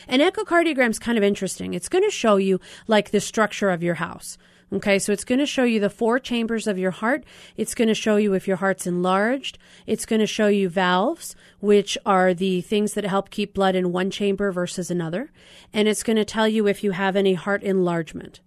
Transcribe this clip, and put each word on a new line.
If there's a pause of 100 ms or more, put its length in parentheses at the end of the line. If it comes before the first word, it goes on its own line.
An
echocardiogram's
kind
of
interesting.
It's
gonna
show
you, (260)
like,
the
structure
of
your
house. (340)
Okay,
so
it's
gonna
show
you
the
four
chambers
of
your
heart. (320)
It's
gonna
show
you
if
your
heart's
enlarged. (300)
It's
gonna
show
you
valves, (260)
which
are
the
things
that
help
keep
blood
in
one
chamber
versus
another. (400)
And
it's
gonna
tell
you
if
you
have
any
heart
enlargement.